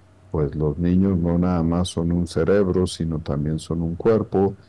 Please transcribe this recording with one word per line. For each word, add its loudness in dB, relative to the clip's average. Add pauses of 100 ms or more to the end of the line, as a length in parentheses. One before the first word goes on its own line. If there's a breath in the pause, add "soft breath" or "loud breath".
(320)
pues, -2
los -2
niños 2
no 0
nada 2
más 0
son -2
un 0
cerebro, 2
sino -4
también -2
son -4
un -4
cuerpo 2 (140 soft breath)